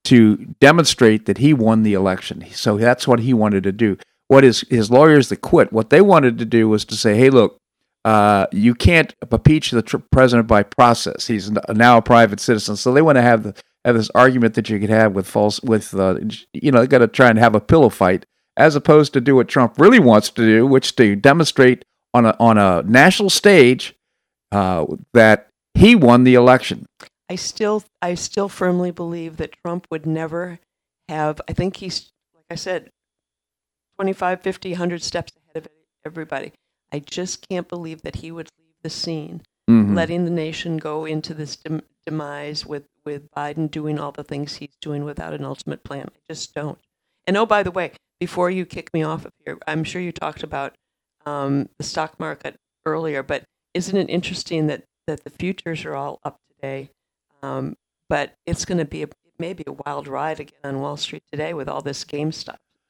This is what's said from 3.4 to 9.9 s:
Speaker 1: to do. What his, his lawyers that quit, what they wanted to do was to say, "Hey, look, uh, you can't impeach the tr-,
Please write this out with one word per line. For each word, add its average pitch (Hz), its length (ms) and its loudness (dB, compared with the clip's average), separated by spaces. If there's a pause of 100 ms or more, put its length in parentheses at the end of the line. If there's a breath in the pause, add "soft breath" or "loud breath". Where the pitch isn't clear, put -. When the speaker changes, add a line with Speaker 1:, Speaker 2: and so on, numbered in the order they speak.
Speaker 1:
to 98 100 -4
do. 104 240 -2 (300 soft breath)
What 135 160 8
his, 120 260 4
his 113 200 -2
lawyers 143 400 6
that 98 120 -8
quit, - 300 2
what 110 180 -2
they 151 120 6
wanted 143 380 2
to 120 60 -6
do 113 240 2
was 107 160 -2
to 113 100 -12
say, 104 220 0
"Hey, 131 120 6
look, 120 280 4 (480)
uh, 104 480 2
you 107 200 2
can't 165 400 0 (160)
impeach 151 420 0
the 117 100 0
tr-, - 160 -8